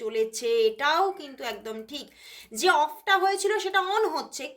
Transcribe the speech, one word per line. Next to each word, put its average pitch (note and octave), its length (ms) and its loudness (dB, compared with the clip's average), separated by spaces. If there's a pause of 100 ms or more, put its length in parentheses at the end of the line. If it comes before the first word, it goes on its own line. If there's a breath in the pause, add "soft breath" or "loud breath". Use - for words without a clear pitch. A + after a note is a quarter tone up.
চলেছে, A3 480 -2 (200)
এটাও D4 360 2 (140)
কিন্তু C#4 220 -16 (120)
একদম G#3+ 240 -10 (140)
ঠিক। C#4 140 -10 (540 loud breath)
যে F4 80 2 (160)
অফটা G4 300 -2 (100)
হয়েছিল G4 280 2 (140)
সেটা F#4+ 160 0 (120)
on A4 100 2 (120)
হচ্ছে, C#4 280 -8 (120)